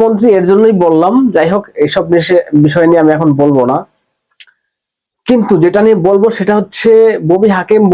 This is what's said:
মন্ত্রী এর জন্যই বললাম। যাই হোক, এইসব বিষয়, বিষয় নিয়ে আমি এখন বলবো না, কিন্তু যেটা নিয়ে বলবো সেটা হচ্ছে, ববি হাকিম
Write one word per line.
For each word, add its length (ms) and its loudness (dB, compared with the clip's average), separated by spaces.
মন্ত্রী 240 0
এর 120 -2
জন্যই 260 2
বললাম। 280 0
যাই 180 0
হোক, 100 -4
এইসব 200 -4
বিষয়, 280 0
বিষয় 240 0
নিয়ে 140 2
আমি 100 2
এখন 160 -2
বলবো 240 0
না, 120 -2
কিন্তু 260 0
যেটা 180 0
নিয়ে 160 2
বলবো 200 0
সেটা 180 -4
হচ্ছে, 360 -2
ববি 200 2
হাকিম 320 0